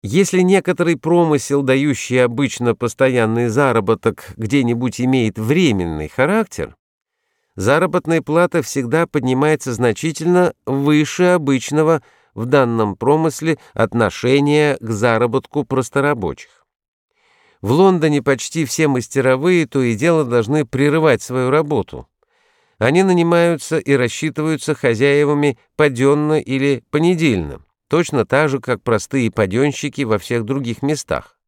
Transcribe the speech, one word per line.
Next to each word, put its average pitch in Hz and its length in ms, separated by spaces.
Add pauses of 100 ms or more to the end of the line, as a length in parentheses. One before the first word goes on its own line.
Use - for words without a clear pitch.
Если 180 420
некоторый 180 540
промысел, 151 640
дающий 131 640
обычно 120 520
постоянный 120 720
заработок, 113 880
где-нибудь 120 640
имеет 123 400
временный 101 680
характер, 160 680 (800)
заработная 156 640
плата 165 400
всегда 147 460
поднимается 131 640
значительно 160 800 (100)
выше 147 600
обычного 151 760 (340)
в 113 120
данном 117 480
промысле 156 640 (160)
отношения 139 1040
к 113 100
заработку 117 760
просторабочих. 131 1000 (960)
В 101 120
Лондоне 160 500
почти 143 420
все 156 220
мастеровые 135 800
то 135 160
и 117 140
дело 156 280
должны 123 400
прерывать 143 580
свою 127 280
работу. 147 560 (720)
Они 143 240
нанимаются 170 760
и 139 160
рассчитываются 151 840
хозяевами 143 840 (160)
паденно 147 640
или 135 520
понедельно, 151 720 (260)
точно 147 360
так 147 260
же, 131 100
как 120 220
простые 117 500
паденщики 131 680
во 110 160
всех 117 260
других 117 380
местах. 139 540 (120)